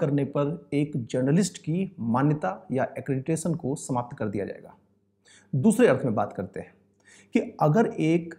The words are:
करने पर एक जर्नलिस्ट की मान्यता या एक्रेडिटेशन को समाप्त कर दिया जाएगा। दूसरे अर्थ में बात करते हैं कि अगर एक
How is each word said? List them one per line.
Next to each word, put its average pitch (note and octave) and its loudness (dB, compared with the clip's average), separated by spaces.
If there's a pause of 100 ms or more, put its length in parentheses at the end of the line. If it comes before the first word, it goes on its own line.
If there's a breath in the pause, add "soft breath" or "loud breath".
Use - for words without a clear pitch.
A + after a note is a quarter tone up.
करने C#3+ 2
पर C#3+ -4
एक D3 0 (100)
जर्नलिस्ट C#3+ 2
की F#3 -4
मान्यता C#3+ 0 (160)
या B2+ 0 (100)
एक्रेडिटेशन D3 -2
को C#3 -4
समाप्त B2 -6
कर G#2+ -4
दिया G2 -4
जाएगा। - -12 (800 soft breath)
दूसरे G#3+ 6
अर्थ C3 4
में A2 0
बात G#2 -2
करते - -8
हैं - -14 (640 soft breath)
कि A#3 2 (220)
अगर D#3 6 (140)
एक E3+ 0